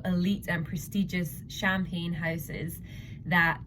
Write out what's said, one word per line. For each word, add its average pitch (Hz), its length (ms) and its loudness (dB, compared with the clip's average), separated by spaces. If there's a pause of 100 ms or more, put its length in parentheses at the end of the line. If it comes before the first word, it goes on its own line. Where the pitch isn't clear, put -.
elite 180 420 2
and 165 180 0
prestigious 175 800 -2
champagne 180 680 0
houses 160 680 -2 (460)
that 170 420 4